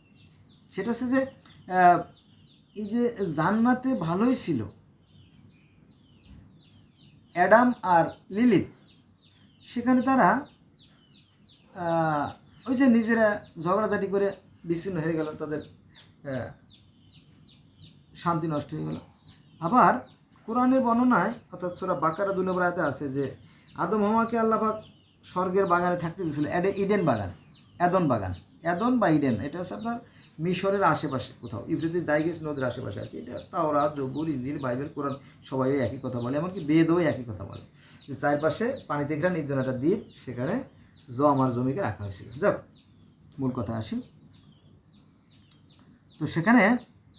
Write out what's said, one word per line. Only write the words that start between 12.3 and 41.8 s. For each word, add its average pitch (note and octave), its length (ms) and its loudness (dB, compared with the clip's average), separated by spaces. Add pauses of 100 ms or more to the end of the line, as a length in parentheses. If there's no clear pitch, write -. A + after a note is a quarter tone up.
ওই B3+ 80 0
যে C4+ 100 6
নিজেরা A3+ 600 4 (180)
ঝগড়াঝাটি G3 420 0
করে G3 260 0 (320)
বিচ্ছিন্ন E3+ 360 -4
হয়ে E3 140 0
গেল, D#3 180 -2
তাদের, D3+ 300 -6
আহ, - 840 -12 (1700)
শান্তি E3 320 -2
নষ্ট D3 200 -6
হয়ে D#3 140 -6
গেল। D#3 100 -8 (680)
আবার G3+ 260 6 (540)
কোরআনের B3+ 400 2
বর্ণনায়, A#3 460 2 (200)
অর্থাৎ F3 260 -8
সূরা F#3+ 160 -2 (100)
বাকারা G3 320 -2
দুই F#3 120 -2
নম্বর F3+ 180 0
আয়াতে F3 240 -2
আছে - 140 -8 (120)
যে C#3 80 -2 (580)
আদম G3+ 240 0
হাওয়াকে A3+ 380 0
আল্লাহ A3 200 2
পাক G#3+ 120 -2 (480)
স্বর্গের F#3 480 0
বাগানে F3 320 2
থাকতে E3 180 -6
দিয়েছিল, D3+ 240 -2 (120)
এডে-, F#3 240 0
ইডেন G3 280 2
বাগান, G2+ 200 -2 (560)
এদন F3+ 260 2
বাগান, F#2+ 200 -2 (400)
এদন A3 280 0
বা G3+ 60 4 (100)
ইডেন, C3+ 200 2 (100)
এটা D3 120 -8
হচ্ছে F3+ 160 -8
আপনার A3+ 220 -6 (480)
মিশরের G3 400 0 (100)
আশেপাশে C3+ 360 -4 (120)
কোথাও, A2 280 -10
ইউফ্রেটিস E3 400 -2
ডাইগ্রিস D#3 360 0
নদীর C#3 240 -4
আশেপাশে A2+ 300 -8
আর A2 100 -10
কি। - 120 -14
এটা - 120 -14 (180)
তাওরাত, D3+ 460 0
জবুর, C#3 360 -4
ইনজিল, C3+ 320 -6
বাইবেল, C3 280 -4
কোরআন C#3 200 -4 (360)
সবাই C3 180 0 (180)
একই C3+ 160 -6
কথা B2 180 -6
বলে, B2 200 -4
এমনকি F3+ 200 -6 (100)
বেদও D#3+ 280 4
একই C#3+ 320 0
কথা F#2+ 200 -10
বলে - 140 -14 (420)
যে C#3 160 -10
চারপাশে D3 440 0 (220)
পানিতে D3 300 -4
ঘেরা F3+ 120 0
নির্জন C#3 280 -2
একটা B2+ 240 -2
দ্বীপ, F#3+ 180 2 (240)
সেখানে B2+ 300 -6 (640)
জম C#3+ 280 4
আর B2 120 2
জমিকে C3 320 -2